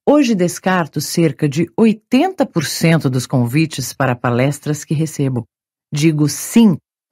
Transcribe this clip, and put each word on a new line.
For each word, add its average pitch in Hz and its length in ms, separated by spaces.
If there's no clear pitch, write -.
hoje 254 300
descarto 175 680
cerca 156 480
de 143 280
oitenta 247 680
por 160 200
cento 165 440
dos 127 200
convites 131 640
para 127 240
palestras 135 680
que - 80
recebo. 143 540
Digo 147 340
sim 208 480